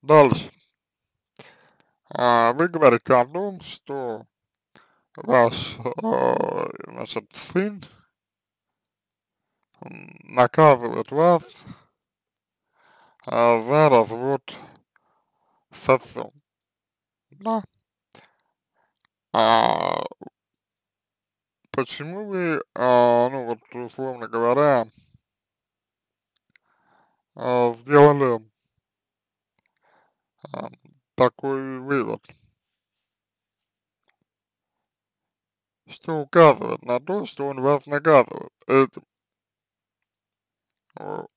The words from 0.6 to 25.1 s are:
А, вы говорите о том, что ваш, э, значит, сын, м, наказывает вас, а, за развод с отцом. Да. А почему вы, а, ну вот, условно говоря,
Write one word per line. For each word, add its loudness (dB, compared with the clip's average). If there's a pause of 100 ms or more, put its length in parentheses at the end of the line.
А, 2
вы -2
говорите 2
о 2
том, -10
что -12 (920)
ваш, 0
э, -4
значит, -12
сын, -6 (2000)
м, -20
наказывает 2
вас, 2 (1800)
а, 0
за 2
развод 0 (1300)
с -10
отцом. -4 (1000)
Да. -8 (1700)
А 0 (1700)
почему -10
вы, -4 (120)
а, 2
ну -10
вот, -8 (160)
условно -12
говоря, 0 (2500)